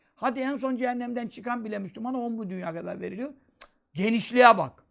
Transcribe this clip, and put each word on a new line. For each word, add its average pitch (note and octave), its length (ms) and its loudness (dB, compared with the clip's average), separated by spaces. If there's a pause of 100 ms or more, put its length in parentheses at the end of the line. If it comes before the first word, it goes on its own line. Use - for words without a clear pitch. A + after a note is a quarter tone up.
(160)
Hadi B3+ 240 -2
en C4+ 160 -2
son C4 200 -2
cehennemden A#3+ 520 -2
çıkan A#3 380 -6
bile G#3 140 -6
Müslümana A#3 420 -6
on A#3 160 -4
bu G#3 120 -6
dünya F3+ 240 -6
kadar F3 280 -8
veriliyor. G3+ 320 -8 (600)
Genişliğe A3+ 640 6
bak. C#3+ 340 -6